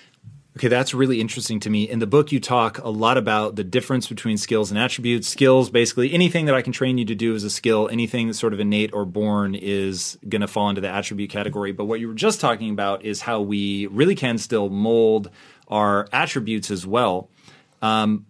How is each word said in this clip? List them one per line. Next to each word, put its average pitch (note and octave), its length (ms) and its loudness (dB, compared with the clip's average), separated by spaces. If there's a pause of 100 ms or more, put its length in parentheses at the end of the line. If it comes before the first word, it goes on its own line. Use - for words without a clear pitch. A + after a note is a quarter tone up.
(580)
Okay, B2+ 120 0
that's B2+ 220 2
really B2+ 300 2
interesting A2 380 -4
to G#2+ 100 -4
me. G#2+ 180 2
In A#2 120 -4
the A2+ 80 0
book, D3 240 4
you C#3 80 0
talk A2+ 400 0
a A#2+ 100 -8
lot A2 260 2
about G#2+ 420 0
the G#2+ 60 -4
difference A#2+ 440 -2
between A2 300 -4
skills G#2+ 340 -2
and G#2 80 -2
attributes. A#2+ 480 -2
Skills, C3 420 6
basically, B2 420 2
anything E3+ 340 2
that C#3+ 100 4
I B2 80 0
can B2 100 -4
train C3 240 0
you A#2+ 80 0
to G#2+ 80 -4
do A2+ 220 0
is G#2 80 -4
a G#2 80 -4
skill. A2 380 2
Anything A#2 360 -2
that's A2 140 -4
sort A2 140 0
of G2+ 60 -6
innate G#2 320 0
or G#2 140 -4
born G2+ 480 -2
is G2 640 -4 (100)
gonna G2+ 200 -2
fall G#2 220 -2
into G2 120 -2
the F#2+ 80 -4
attribute G2+ 400 -6
category. G2+ 440 -4
But G2+ 120 -6
what A2+ 140 -4
you A#2 80 -8
were A2+ 80 -10
just G3+ 260 0
talking A2+ 300 0
about G2+ 340 -2
is G#2 160 -6
how A#2 180 -2
we G2+ 460 -2
really B2+ 300 2
can A#2+ 240 -2
still G#2 320 -2
mold A2 580 4 (380)
our G#2 440 2
attributes A2+ 600 -2
as F#2 160 -6
well. G2 420 0 (540)
Um, G#2+ 460 0